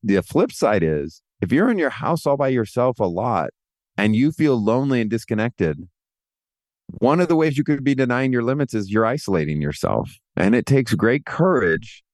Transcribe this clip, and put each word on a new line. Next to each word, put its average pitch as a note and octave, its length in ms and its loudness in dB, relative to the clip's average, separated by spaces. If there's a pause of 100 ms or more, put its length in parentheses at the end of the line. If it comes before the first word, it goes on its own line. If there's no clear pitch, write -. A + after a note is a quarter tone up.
The G2 180 2
flip F#3 300 0
side G#2 320 0
is, D#2 400 -4 (180)
if F2+ 100 -2
you're F#3+ 200 2
in A3 60 0
your D3+ 120 0
house - 360 -4
all C#3+ 120 0
by C#3 120 0
yourself B2 500 -2
a G#2+ 60 0
lot F2+ 440 -2 (480)
and G#2+ 180 2
you C3+ 160 2
feel C#3+ 300 0
lonely B2 400 0
and A2 80 -2
disconnected, G#2+ 760 -4 (1000)
one C#3+ 320 2
of F3+ 80 2
the E3+ 80 2
ways D#3 220 2
you D3 60 0
could C#3 200 -2
be C#3 120 2
denying C3 360 0
your B2 120 0
limits C3 300 -2
is G#2 160 -2
you're A2 160 2
isolating E2 560 -2
yourself. B1+ 500 -2 (240)
And G2+ 200 2
it - 100 0
takes C3+ 280 2
great A#2 320 0
courage - 760 -2 (100)